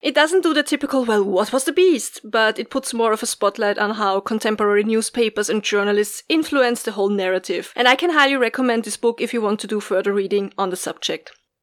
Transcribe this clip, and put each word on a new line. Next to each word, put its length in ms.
It 140
doesn't 260
do 120
the 100
typical, 400
"Well, 200
what 280
was 140
the 80
beast?" 500
but 340
it 140
puts 220
more 180
of 100
a 60
spotlight 500
on 180
how 260
contemporary 640
newspapers 640
and 120
journalists 680
influence 520
the 120
whole 160
narrative. 640
And 140
I 60
can 160
highly 260
recommend 480
this 120
book 240
if 120
you 80
want 180
to 80
do 140
further 320
reading 440
on 120
the 80
subject. 520